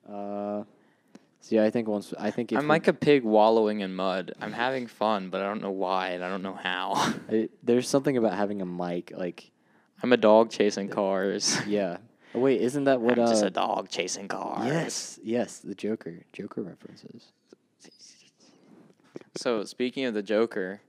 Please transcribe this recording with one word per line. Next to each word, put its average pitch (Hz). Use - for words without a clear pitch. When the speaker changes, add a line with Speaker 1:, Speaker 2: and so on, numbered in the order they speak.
Speaker 1:
Uh, 101
see, 110
I 107
think 113
once, 104
I 104
think 117
if 110
Speaker 2:
I'm 139
Speaker 1:
we 151
Speaker 2:
like 156
a 170
pig 147
wallowing 107
in 92
mud. 92
I'm 107
having 123
fun, 104
but 95
I 98
don't 101
know 98
why, 95
and 90
I 90
don't 95
know 95
how. 92
<laughs> -
Speaker 1:
I, 110
there's 120
something 139
about 113
having 101
a 92
mic, 87
like 90
Speaker 2:
I'm 127
a 120
dog 110
chasing 101
cars. 98
<laughs> 107
Speaker 1:
Yeah. 98
Oh, 117
wait, 131
isn't 139
that 135
what, 117
Speaker 2:
I'm 117
just 110
Speaker 1:
uh, -
Speaker 2:
a -
dog 98
chasing 92
cars. -
Speaker 1:
Yes, 139
yes, 113
the -
Joker. 101
Joker -
references. -
Speaker 2:
So, 113
speaking 123
of 123
the 104
Joker 104